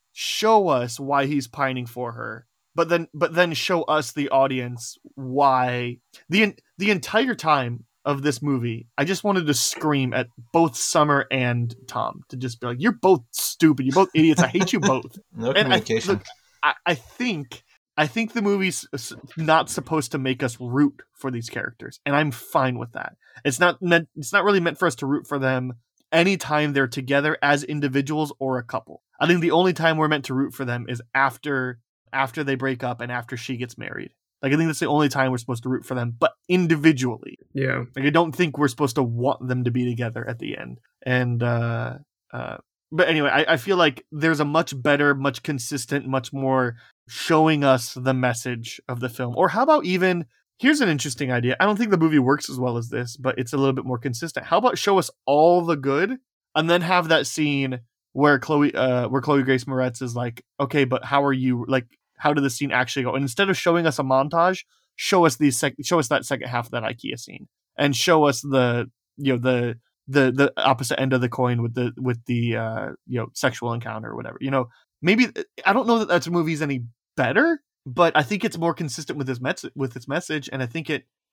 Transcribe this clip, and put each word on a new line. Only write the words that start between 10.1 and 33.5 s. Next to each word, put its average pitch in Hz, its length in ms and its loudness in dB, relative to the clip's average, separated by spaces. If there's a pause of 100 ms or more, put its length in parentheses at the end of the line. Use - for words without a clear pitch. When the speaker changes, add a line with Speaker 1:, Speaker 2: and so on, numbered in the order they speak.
Speaker 1:
at 127 140 -2 (260)
both 165 240 2
Summer 147 540 2
and 120 440 -2 (120)
Tom - 420 -6
to 131 80 -12
just 123 240 -8
be 123 60 -6
like, 120 120 -6
"You're 208 120 2
both 185 400 4
stupid. 143 540 2
You're 135 100 0
both 185 180 6
idiots. 160 280 6
I 135 60 4
hate 175 240 0
you 214 80 2
both." - 460 0
Speaker 2:
<laughs> - 100 -20
No 113 160 -4
Speaker 1:
And 156 60 2 (160)
I, 180 60 4
Speaker 2:
communication. 117 340 -2
Speaker 1:
look, 104 100 -2 (400)
I, 147 100 2 (120)
I 175 80 2
think, 165 720 -6 (340)
I 151 80 2
think 226 280 -4
the 226 100 -2
movie's 190 500 0
s-, - 200 -10 (240)
not 160 340 2
supposed 156 400 -4
to 147 80 -4
make 131 240 -2
us 123 160 -4
root 135 420 0 (120)
for - 180 -8
these 117 180 -8
characters, - 560 -12
and 143 100 0
I'm 151 140 2
fine 127 480 -2
with 120 140 -10
that. - 220 -12 (300)
It's - 160 -2
not 175 220 2
meant, 170 340 2
it's 156 160 -12
not 202 120 2
really 202 160 4
meant 170 180 -2
for - 80 0
us 165 100 0
to 139 120 -6
root 143 200 -2
for 143 120 -4
them 127 340 -2 (380)
anytime 156 640 2
they're 135 140 4
together 139 540 0
as 143 220 2
individuals 147 760 -2
or 131 200 -2
a 117 40 -8
couple. 110 380 -10 (180)
I 147 60 2
think 175 160 4
the 165 100 2
only 175 220 4
time 160 240 2
we're 156 100 2
meant 151 180 0
to 139 100 -6
root 135 180 -2
for 139 100 -10
them 120 240 -6
is 120 140 -8 (140)
after, 131 640 -2 (340)
after 135 300 -2
they 139 120 0
break 131 280 -4
up 120 180 -6
and 120 100 -8
after 120 240 -8
she 123 220 -8